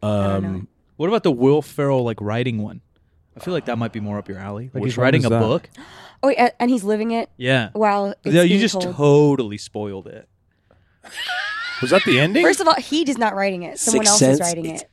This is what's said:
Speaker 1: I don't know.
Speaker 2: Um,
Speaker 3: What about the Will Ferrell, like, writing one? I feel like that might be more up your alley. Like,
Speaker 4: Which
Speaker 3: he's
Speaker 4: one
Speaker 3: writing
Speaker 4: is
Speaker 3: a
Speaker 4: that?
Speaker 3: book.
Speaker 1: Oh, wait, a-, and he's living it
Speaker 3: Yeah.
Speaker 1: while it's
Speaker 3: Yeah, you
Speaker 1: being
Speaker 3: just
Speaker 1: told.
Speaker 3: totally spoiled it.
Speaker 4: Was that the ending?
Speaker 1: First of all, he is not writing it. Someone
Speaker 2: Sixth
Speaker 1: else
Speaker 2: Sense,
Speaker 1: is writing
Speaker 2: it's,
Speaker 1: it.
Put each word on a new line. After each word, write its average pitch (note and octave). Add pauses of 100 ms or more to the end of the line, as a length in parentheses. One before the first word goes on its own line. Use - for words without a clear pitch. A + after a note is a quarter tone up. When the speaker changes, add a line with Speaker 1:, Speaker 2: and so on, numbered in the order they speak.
Speaker 1:
I G#2
don't G2
know. G2
Speaker 2:
Um, F#2+ (300)
Speaker 3:
What D#3
about G#3+
the F3
Will C3+
Ferrell, C#3
like, A#2
writing A2+
one? G#2 (560)
I -
feel F3+
like D#3
that A#2+
might A#2
be A2+
more G#2
up G2+
your F#2+
alley. G2+
Like, -
Speaker 4:
Which B2+
Speaker 3:
he's A2
Speaker 4:
one B2
Speaker 3:
writing C#3
Speaker 4:
is C3
Speaker 3:
a -
Speaker 4:
that? A2+
Speaker 3:
book. A2+ (540)
Speaker 1:
Oh, C4+
wait, C4+
a-, A#3+
and A#3+
he's A#3
living G#3+
it A#3
Speaker 3:
Yeah. B2+
Speaker 1:
while G3+
it's C#3+
Speaker 3:
Yeah, E3+
you F3
Speaker 1:
being G3
Speaker 3:
just G3
Speaker 1:
told. F3+
Speaker 3:
totally C#3+
spoiled G2+
it. - (1500)
Speaker 4:
Was C3
that F#3
the D3
ending? G3+
Speaker 1:
First F4
of F4+
all, D#4+
he D4+
is C4
not A3
writing G3
it. D#3
Someone -
Speaker 2:
Sixth G#3
Speaker 1:
else G#3
Speaker 2:
Sense, C3
Speaker 1:
is D3+
writing E3+
Speaker 2:
it's, D#3+
Speaker 1:
it. -